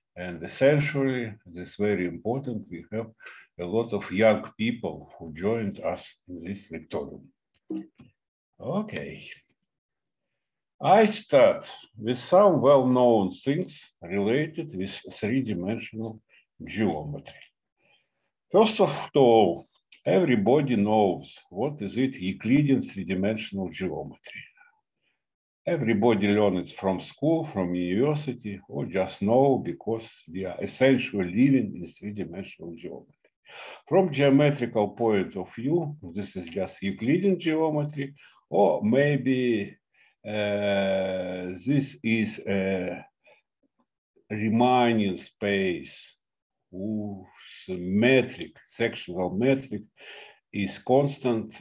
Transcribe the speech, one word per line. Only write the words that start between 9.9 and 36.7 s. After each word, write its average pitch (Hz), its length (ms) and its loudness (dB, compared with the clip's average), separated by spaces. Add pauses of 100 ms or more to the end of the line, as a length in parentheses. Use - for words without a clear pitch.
I 202 280 6
start - 640 4 (260)
with 117 220 -4
some 180 420 6
well-known 127 680 6
things 147 500 -4 (200)
related 156 760 -4
with 95 160 -6 (180)
three-dimensional 110 1080 -6 (420)
geometry. 78 800 -6 (1080)
First 214 280 4
of 151 160 2 (200)
all, 113 500 6 (400)
everybody 135 680 4
knows 101 600 2 (140)
what 139 320 -6
is 98 160 -6
it 131 180 0
Euclidean 120 680 2
three-dimensional 98 840 -4
geometry. 76 720 -10 (1200)
Everybody 110 640 2
learned 101 320 2
it 80 120 -8
from 95 280 -2
school, 156 440 -2
from 92 300 -4
university, 104 960 -4
or - 160 -8
just 95 380 -4
know 127 340 4
because 110 500 -8 (240)
we 95 140 -8
are 87 160 -10
essentially 117 640 2
living 113 500 2
in 87 120 -12
three-dimensional 90 880 -12
geometry. - 420 -16 (720)
From 185 240 4
geometrical 139 800 4
point 104 460 0
of 92 180 -10
view, 151 420 -2 (180)
this 98 220 -8
is 90 120 -10
just 92 340 -8